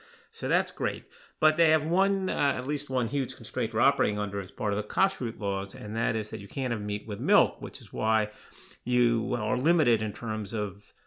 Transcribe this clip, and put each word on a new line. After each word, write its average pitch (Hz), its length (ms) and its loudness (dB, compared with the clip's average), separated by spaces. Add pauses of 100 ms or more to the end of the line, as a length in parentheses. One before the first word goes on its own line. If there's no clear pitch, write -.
(300)
So - 160 -6
that's 180 240 0
great. 104 340 -4 (360)
But 156 160 4
they 160 140 4
have 151 140 2
one, 190 460 2
uh, 147 260 0
at 127 120 -6
least 147 200 -2
one 123 200 2
huge 131 260 0
constraint - 380 -4
they're 110 80 0
operating 120 400 2
under 101 200 -2
as 92 120 -8
part 104 200 -2
of 101 40 2
the 104 120 -2
kashrut 151 520 -2
laws, 98 340 -2
and 110 220 -6
that 117 180 0
is 107 160 -4
that 110 100 -6
you 101 80 -10
can't 131 240 -2
have 110 80 -2
meat 104 280 -4
with 101 100 -4
milk, 151 420 2
which 107 200 -8
is 110 120 -16
why 110 360 2 (560)
you 117 540 2
are 113 200 0
limited 131 420 4
in 107 120 -2
terms 110 420 -4
of, 101 400 -4 (120)